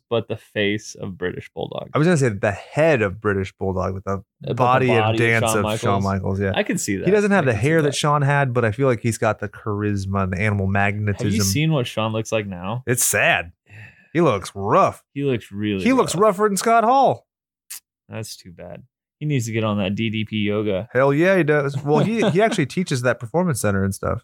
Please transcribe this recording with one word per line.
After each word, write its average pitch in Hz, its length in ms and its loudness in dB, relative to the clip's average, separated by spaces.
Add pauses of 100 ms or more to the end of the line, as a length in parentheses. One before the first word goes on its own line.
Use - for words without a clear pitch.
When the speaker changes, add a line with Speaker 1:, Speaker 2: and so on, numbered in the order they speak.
Speaker 1:
but 113 180 -2
the 110 100 -6
face 104 560 -4
of 98 240 -12
British - 380 -6
Bulldog. - 380 -8
Speaker 2:
I - 40 0
was 151 80 4
gonna 175 120 4
say 135 120 2
the 104 220 0
head 143 500 2
of 101 180 -2
British 98 380 0
Bulldog, 95 380 -2
but 95 80 -10
the 95 80 -4
Speaker 1:
Uh, 95 100 -4 (200)
but - 80 -14
the - 40 -2
Speaker 2:
body 123 380 2
and 117 100 2
Speaker 1:
body 110 160 0
of 117 240 2
Speaker 2:
dance 113 100 0
Speaker 1:
Shawn 107 140 0
Speaker 2:
of 107 140 -2
Shawn 98 240 0
Speaker 1:
Michaels. - 0 -
Speaker 2:
Michaels, 98 360 -2
yeah. 98 160 0
Speaker 1:
I 208 60 0
can 214 160 -2
see 98 200 -4
that. 87 80 -4
Speaker 2:
He 180 60 2
doesn't 208 200 4
have 190 120 4
Speaker 1:
I - 40 0
Speaker 2:
the 123 60 4
Speaker 1:
can 98 80 -2
see 131 60 2
Speaker 2:
hair 160 140 4
that 147 80 2
Speaker 1:
that. 135 60 -2
Speaker 2:
Shawn 147 260 2
had, 139 320 2
but 120 100 0
I 110 80 2
feel 135 160 0
like 120 140 2
he's 117 160 0
got 110 220 0
the 104 100 -8
charisma 101 720 -2
and 92 100 -2
the 95 60 -2
animal 101 280 0
magnetism. 101 600 -2
Speaker 1:
Have 101 80 0
you 110 60 0
seen 139 300 0
what 131 160 0
Shawn 110 240 -4
looks 110 200 -6
like 110 140 -2
now? 98 400 -8
Speaker 2:
It's 120 180 0
sad. 104 500 0 (140)
Speaker 1:
Yeah. - 60 -20 (400)
Speaker 2:
He 160 80 0
looks 107 320 0
rough. 113 500 2 (120)
Speaker 1:
He 139 80 -6
looks 131 280 -2
really 101 320 -2
Speaker 2:
He 240 100 4
looks 220 200 2
Speaker 1:
rough. 190 240 2
Speaker 2:
rougher 214 100 2
than 202 100 -2
Scott 226 260 4
Hall. 233 420 2 (840)
Speaker 1:
That's 110 300 -12
too 92 140 -20
bad. 87 320 -16 (360)
He 151 80 -6
needs 135 180 0
to 113 80 -6
get 110 100 0
on 107 140 0
that 101 180 -2
D 113 140 -2
D 107 160 -4
P 107 140 -6
yoga. 104 520 -2
Speaker 2:
Hell 139 220 4
yeah, 180 240 2
he 170 60 2
does. 143 380 0
Well, 147 180 2
he, 220 220 0
Speaker 1:
<laughs> - 100 2
Speaker 2:
he 175 100 2
actually 214 240 2
teaches 139 380 -4
that 123 180 0
performance 160 400 -2
center 101 220 0
and 98 120 -2
stuff. - 280 -4